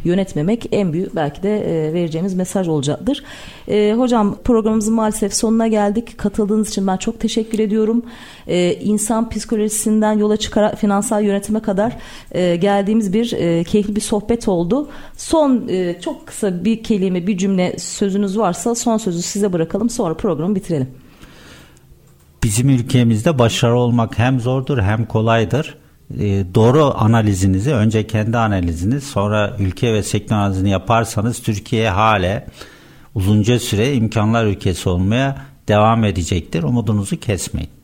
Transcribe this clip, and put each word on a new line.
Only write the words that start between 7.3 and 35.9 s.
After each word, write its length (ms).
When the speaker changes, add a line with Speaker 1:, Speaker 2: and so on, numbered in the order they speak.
Speaker 1:
ediyorum. 440
E, 280
insan 560
psikolojisinden 880
yola 180
çıkarak 440
finansal 440
yönetime 360
kadar, 360
e, 240
geldiğimiz 560
bir, 200
e, 320
keyifli 320
bir 40
sohbet 480
oldu. 400
Son, 520
e, 320
çok 260
kısa 380
bir 180
kelime, 440
bir 120
cümle 400
sözünüz 600
varsa 360
son 220
sözü 260
size 300
bırakalım. 380
Sonra 260
programı 380
bitirelim. 340
Speaker 2:
Bizim 240
ülkemizde 720
başarılı 400
olmak 400
hem 220
zordur 380
hem 280
kolaydır. 680
E, 240
doğru 420
analizinizi, 800
önce 320
kendi 320
analiziniz, 680
sonra 540
ülke 340
ve 100
sektör 340
analizini 340
yaparsanız 720
Türkiye 480
hale 560
uzunca 440
süre 360
imkanlar 520
ülkesi 420
olmaya 480
devam 360